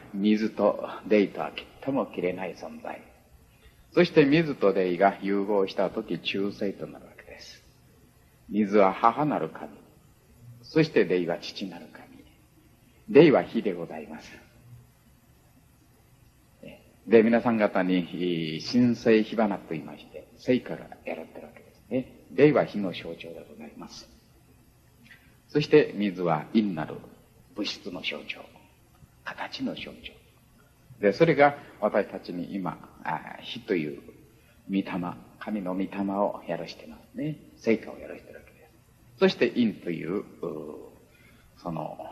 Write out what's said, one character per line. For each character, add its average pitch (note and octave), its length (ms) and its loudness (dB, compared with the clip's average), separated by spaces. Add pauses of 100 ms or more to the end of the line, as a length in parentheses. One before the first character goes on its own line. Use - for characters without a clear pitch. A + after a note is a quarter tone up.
(140)
水 G#2 360 2
と - 380 0 (200)
霊 G#2 200 6
と E2+ 140 -8
は D2+ 100 -6
切 - 120 -12
っ - 20 -18 (180)
て C3+ 80 -4
も A#2+ 140 -2
切 - 160 -8
れ F2+ 120 -2
な F#2 120 -8
い E2 100 -10
存 D#2 260 -14
在。 - 200 -12 (920)
そ E3+ 120 6
し - 60 -6
て D3+ 140 6
水 D3 300 2
と G2 180 4
霊 F2+ 240 0
が F#2+ 240 4
融 G2 220 0
合 G2 240 2
し - 80 -10
た F#2 140 0
と A2 120 -6
き、 F2 180 -6
中 G2 320 -4
性 G2 200 -6
と D#2 160 -12
な C#2+ 120 -18
る - 60 -20
わ - 120 -20
け - 60 -20
で - 160 -20
す。 - 220 -20 (880)
水 G#2 280 2
は F#2+ 160 6
母 A#2+ 320 4
な A#2+ 120 0
る D#2+ 120 -4
神。 - 200 -14 (920)
そ D#3+ 200 2
し D#3 60 0
て A2 140 4
霊 F2 240 0
は E2+ 120 -2
父 - 260 -10
な - 120 -12
る - 140 -18
神。 - 140 -20 (1040)
霊 C#3+ 220 8
は F2+ 120 4
火 A2 180 -4
で F#2+ 120 -4
ご E2+ 120 -8
ざ D#2+ 140 -14
い D2+ 80 -16
ま D#2 140 -14
す。 - 100 -20 (2750)
で、 A2+ 160 10
皆 A#2 180 4
さ A#2+ 100 0
ん A2+ 60 0
方 G2+ 260 2
に、 E2+ 800 -2 (100)
神 B2 240 4
聖 A2 280 4
火 G#2+ 120 -6
花 G#2 220 0
と - 140 -12
言 D#2 100 -6
い - 20 -14
ま D2 140 -16
し - 80 -20
て、 - 220 -18 (100)
聖 B2+ 220 0
火 - 100 -10
が E2+ 80 -8 (260)
や D#2+ 120 -8
ら D#2 80 -14
れ - 40 -16
て - 140 -18
る D2+ 60 -18
わ D2+ 60 -20
け - 60 -20
で - 140 -20
す - 160 -20
ね。 B2 440 -6
霊 C#3+ 200 6
は G2 100 4
火 F#2 140 -4
の F#2 160 -4
象 E2 220 -10
徴 E2+ 140 -18
で D#2 200 -16
ご D2+ 80 -20
ざ A2+ 80 -18
い - 100 -20
ま - 140 -16
す。 - 180 -20 (1400)
そ D3 100 0
し D3+ 80 -2
て D3+ 300 6
水 F#2 240 -4
は D#2+ 320 0
陰 A2 80 6 (120)
な D#2 120 -6
る C#2+ 100 -12 (600)
物 - 140 -6
質 - 220 -12
の F2 100 -12
象 D2 180 -8
徴。 C#2 200 -12 (840)
形 - 380 -10
の - 120 -4
象 - 160 -12
徴。 - 220 -18 (880)
で、 G2+ 100 6
そ E3 140 4
れ D#3+ 100 2
が C#3+ 220 4 (240)
私 G#2 280 0
た F#2+ 100 -12
ち - 120 -14
に F2+ 240 -8
今、 F2+ 220 -6 (260)
あ、 - 380 -8
火 - 200 -12
と - 140 -2
い D2+ 220 -4
う - 40 -18 (680)
御 G2 60 -2
霊、 G2 100 0 (540)
神 G#2 220 -6
の F#2 120 -4
御 F#2+ 80 -4
霊 F2+ 80 -4 (220)
を G2 360 -2
宿 E2 220 -6
し - 80 -16
て - 100 -20
ま - 100 -18 (140)
す - 60 -14
ね。 D3+ 200 -6 (200)
聖 A2+ 200 2
火 - 120 -12
を - 100 -16
宿 - 180 -14
し - 60 -20
て - 80 -20
る - 80 -20
わ - 60 -20
け - 60 -20
で - 160 -20
す。 - 40 -20 (460)
そ F#3+ 100 4
し F#3 80 2
て B2 140 2
陰 A2+ 240 2
と - 160 -10
い D#2 160 -6
う、 F2+ 140 -4
う、 - 40 -8 (1300)
そ F2 140 -10
の D#2 260 -8 (140)